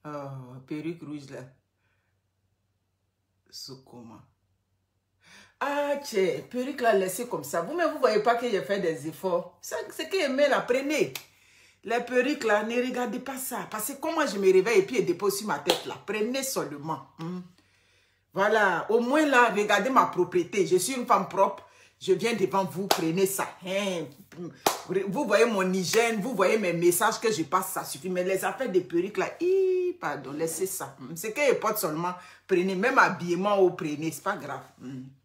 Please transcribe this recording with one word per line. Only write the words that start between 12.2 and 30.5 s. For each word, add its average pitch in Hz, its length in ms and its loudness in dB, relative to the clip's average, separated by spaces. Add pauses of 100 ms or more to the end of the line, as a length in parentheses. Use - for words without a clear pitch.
là, 214 200 4
ne 233 120 -4
regardez 247 440 -2
pas 262 180 -10
ça. 208 340 -8
Parce 220 160 -6
que 285 60 -8
comment 320 340 -2
je 202 100 -4
me 190 140 6
réveille 185 280 6
et 170 40 4
puis 127 140 -2
je - 60 2
dépose 190 340 0
sur 214 100 -6
ma 143 120 -2
tête - 260 0
là. 131 100 -8 (100)
Prenez 233 380 -2
seulement. 151 640 -6 (100)
Hmm. 180 220 -8 (960)
Voilà. 196 560 4
Au 226 100 6
moins 277 260 4
là, 247 300 6
regardez 208 340 2
ma 240 180 6
propriété. 175 600 0
Je 175 80 4
suis 185 180 2
une 247 120 -4
femme 190 240 2
propre. 196 340 0 (360)
Je 185 140 2
viens 208 200 0
devant 196 320 0
vous, 170 200 -6
prenez 175 400 2
ça. 180 220 -2 (180)
Hein. 185 400 -4 (1000)
Vous 240 180 -2
voyez 208 200 4
mon 190 280 0
hygiène, 220 480 0
vous 233 140 -4
voyez 202 240 2
mes 180 140 0
messages 175 460 2
que 220 120 2
je 165 100 -2
passe, 175 300 -2
ça 143 120 -6
suffit. - 260 -8
Mais 180 140 -2
les 190 220 0
affaires 202 260 -4
de 185 100 4
perruques 180 360 -2
là, 175 220 -2
hi, 370 600 2
pardon, 143 320 -6
laissez 160 360 -4